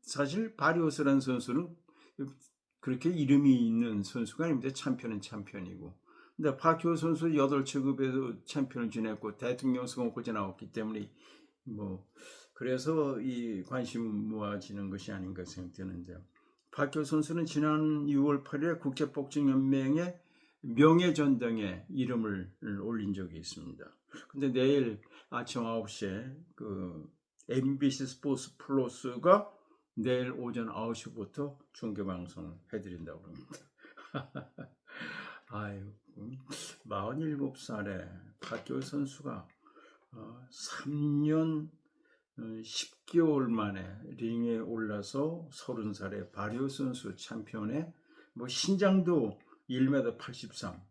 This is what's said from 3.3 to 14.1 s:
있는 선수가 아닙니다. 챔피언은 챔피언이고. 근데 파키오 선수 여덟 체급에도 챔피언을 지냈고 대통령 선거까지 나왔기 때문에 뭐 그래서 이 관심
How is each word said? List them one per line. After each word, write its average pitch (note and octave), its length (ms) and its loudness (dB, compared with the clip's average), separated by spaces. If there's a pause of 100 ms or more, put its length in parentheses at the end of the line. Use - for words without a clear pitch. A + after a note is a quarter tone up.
있는 A2+ 360 2
선수가 A#2 420 -2
아닙니다. C3+ 280 0
챔피언은 A#2+ 480 -4
챔피언이고. F#2 800 -10 (380)
근데 D3 180 2
파키오 E3 400 4
선수 D#3+ 400 2
여덟 C#3 300 6
체급에도 C3 800 0
챔피언을 B2+ 440 -2
지냈고 G#2+ 480 -4
대통령 B2 480 0
선거까지 A#2+ 460 -4
나왔기 G2+ 400 -4
때문에 G#2+ 400 -6 (540)
뭐 G2 420 -8 (460)
그래서 C3+ 640 0
이 A#2 440 -2
관심 A2+ 680 -2